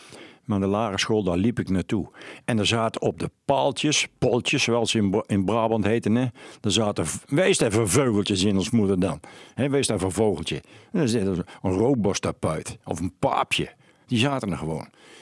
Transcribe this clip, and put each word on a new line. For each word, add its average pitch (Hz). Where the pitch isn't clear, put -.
Maar 101
de 98
lagere 98
school, 107
daar 87
liep 107
ik 92
naartoe. 92
En 113
er 98
zaten 113
op -
de 82
paaltjes, 139
poltjes, 123
zoals 117
ze 117
in 101
Bra-, 101
in 98
Brabant 110
heten, 107
hè, 127
er 107
zaten 104
v-, -
wees 170
daar 120
voor 110
veugeltjes 101
in, 104
ons 90
moeder 98
dan. 87
Hè, 131
wees 135
daar 110
voor 92
vogeltje. 82
En 185
er 131
zit 107
een 87
roodborstapuit 95
of -
een -
paapje. -
Die 123
zaten 127
er 78
gewoon. 80